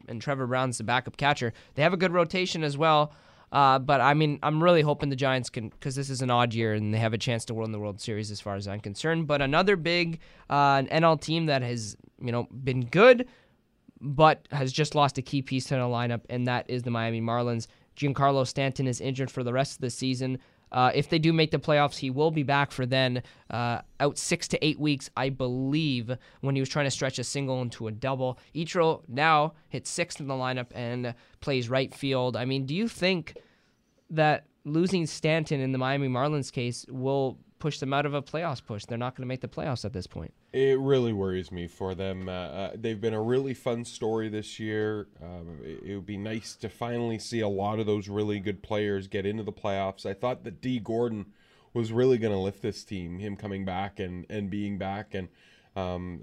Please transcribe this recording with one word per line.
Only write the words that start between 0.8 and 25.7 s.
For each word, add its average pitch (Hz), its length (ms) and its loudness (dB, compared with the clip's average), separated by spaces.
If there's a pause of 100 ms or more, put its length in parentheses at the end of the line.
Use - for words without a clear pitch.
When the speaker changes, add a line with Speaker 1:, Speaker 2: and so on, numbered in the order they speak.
Speaker 1:
backup 120 320 0
catcher. 139 380 0 (220)
They 135 60 -2
have 165 120 4
a 196 40 0
good 175 140 2
rotation 175 520 0
as 143 140 0
well. 151 360 4 (380)
Uh, 135 280 6
but, 135 220 4
I 139 140 6
mean, 151 280 2
I'm 156 180 2
really 175 200 8
hoping 147 260 0
the 139 80 -2
Giants 131 340 0
can, 113 200 -8 (100)
'cause 135 160 -6
this 139 140 -6
is 131 120 -6
an 127 80 0
odd 120 240 4
year, 113 200 2
and 107 200 0
they 110 40 2
have 110 160 2
a 117 40 0
chance 113 280 -2
to 120 80 -6
win 110 180 -4
the 107 80 -6
World 104 220 -6
Series 107 280 -6
as 104 120 -10
far 101 140 -6
as 98 120 -6
I'm 101 140 -6
concerned. 160 460 -2
But 143 140 2
another 175 360 4
big, 170 420 0 (300)
uh, 139 400 6
N 160 160 4
L 160 100 6
team 160 300 0
that 139 160 2
has, 120 340 -6 (240)
you 120 140 -4
know, 120 180 -2
been 127 340 -2
good, 240 420 8 (720)
but 156 500 4
has 131 220 0
just 151 200 0
lost 143 260 4
a - 20 0
key 139 200 -2
piece 131 240 -4
to 143 100 -2
the 127 60 0
lineup, 120 480 -2
and 123 180 -2
that 123 220 -2
is 123 140 -4
the 123 80 -4
Miami 113 300 -2
Marlins. 117 460 0 (280)
Giancarlo 139 500 2
Stanton 139 420 0
is 120 120 -2
injured 131 320 -4
for 131 120 -6
the 120 100 0
rest 131 220 0
of - 60 -20
the 123 100 -2
season. 131 480 -2 (320)
Uh, 127 220 4
if 143 140 2
they 165 120 2
do 160 120 4
make 160 200 4
the 147 80 0
playoffs, 147 400 2
he 135 100 -4
will 147 220 2
be 156 120 0
back 139 280 2
for 127 140 -2
then. 127 360 2 (280)
Uh, 120 300 -2 (220)
out 143 160 2
six - 320 -2
to - 160 0
eight 151 120 2
weeks, 147 380 -2
I 131 140 0
believe, 131 840 -2 (300)